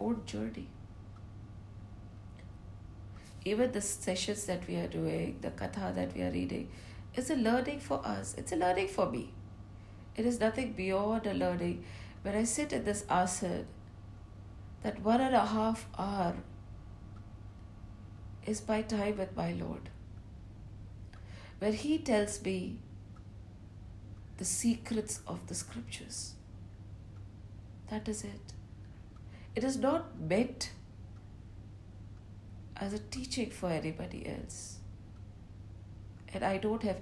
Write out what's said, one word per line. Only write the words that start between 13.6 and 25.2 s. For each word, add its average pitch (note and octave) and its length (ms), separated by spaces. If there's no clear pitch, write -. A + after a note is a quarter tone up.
that - 200
one A3+ 180
and C4 140
a A3 120
half A3 400
hour F#3+ 360
is G#3+ 200
my A3 160
time G#3 360
with F#3+ 180
my E3+ 160
Lord, F3 380
where G#3+ 140
He D4 260
tells G#3+ 440
me F#3+ 360
the F#3+ 60
secrets A3+ 840